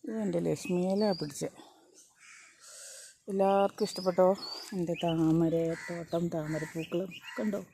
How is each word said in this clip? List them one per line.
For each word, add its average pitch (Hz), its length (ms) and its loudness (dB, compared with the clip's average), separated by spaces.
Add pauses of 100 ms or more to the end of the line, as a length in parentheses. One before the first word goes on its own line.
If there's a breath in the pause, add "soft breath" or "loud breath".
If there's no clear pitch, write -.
ഇത് 220 200 -6
എൻ്റെ 170 240 0
ലക്ഷ്മിയില 185 720 0
പിടിച്ച. 151 260 -6 (1900 loud breath)
എല്ലാവർക്കും 196 560 4
ഇഷ്ടപ്പെട്ടോ 185 400 4 (480 loud breath)
എൻ്റെ 175 280 0
താമരത്തോട്ടം? 165 1200 2 (120)
താമരപ്പൂക്കളും 160 720 -4 (200)
ഒക്കെ - 160 -6
ഉണ്ടോ? 202 160 -2 (120)